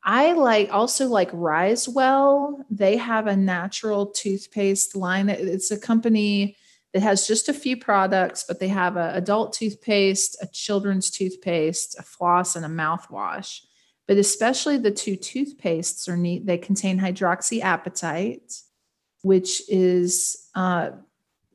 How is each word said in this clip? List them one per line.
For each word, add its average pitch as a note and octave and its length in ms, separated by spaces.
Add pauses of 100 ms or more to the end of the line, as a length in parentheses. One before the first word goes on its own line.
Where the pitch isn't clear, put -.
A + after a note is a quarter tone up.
I C4 300
like, A3+ 380
also B3+ 380
like G3+ 220
Risewell. C4 1400
They G3+ 280
have A3+ 300
a G3+ 100
natural G3 720
toothpaste G3 880
line. F#3+ 340
It, - 100
it's F#3+ 300
a G#3 80
company G#3 800 (360)
that F#3+ 100
has G3+ 240
just A3 220
a C#4+ 60
few B3+ 220
products, F#3+ 720
but F3+ 140
they F#3+ 80
have F3+ 280
a E3 180
adult G#3 380
toothpaste, G3+ 920
a F#3 40
children's G3 640
toothpaste, E3+ 880
a F#3 40
floss, F3 520
and E3 100
a D#3 40
mouthwash. D#3+ 920 (460)
But G3+ 120
especially B3 580
the A3+ 140
two G#3 260
toothpastes F#3 920
are F3 80
neat. F3 280
They F3+ 140
contain F#3+ 420
hydroxyapatite, F#3 1600 (600)
which F#3 460
is, F3+ 840
uh, F3+ 360 (640)